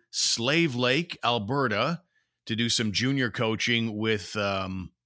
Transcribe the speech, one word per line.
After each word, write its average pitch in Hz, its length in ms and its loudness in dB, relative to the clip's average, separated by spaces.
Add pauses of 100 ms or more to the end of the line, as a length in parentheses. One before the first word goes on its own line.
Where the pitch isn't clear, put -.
(100)
Slave 139 680 2
Lake, 131 480 0
Alberta, 120 760 0 (460)
to 117 100 -2
do 117 140 0
some 110 220 2
junior 127 380 0
coaching 113 680 0
with, 107 380 -2
um, 95 560 -2 (140)